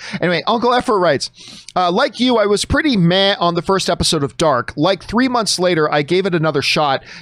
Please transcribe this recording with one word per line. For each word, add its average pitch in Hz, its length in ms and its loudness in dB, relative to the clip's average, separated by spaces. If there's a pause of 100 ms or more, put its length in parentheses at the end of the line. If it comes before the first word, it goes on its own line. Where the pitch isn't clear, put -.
(200)
Anyway, 165 260 0
Uncle 240 280 2
Effer 240 240 0
writes, 160 320 0 (440)
uh, 180 160 0
"Like 226 300 -2
you, 247 160 2
I 208 80 4
was 208 220 0
pretty 277 320 0
meh 190 420 2
on 175 140 0
the 170 80 -2
first 190 260 -2
episode 165 340 0
of - 140 -6
Dark. 139 400 0
Like, 185 260 0
three 240 240 0
months 240 320 -2
later, 175 320 2
I 151 120 2
gave 180 240 0
it 180 80 -2
another 151 280 0
shot. 143 400 0 (200)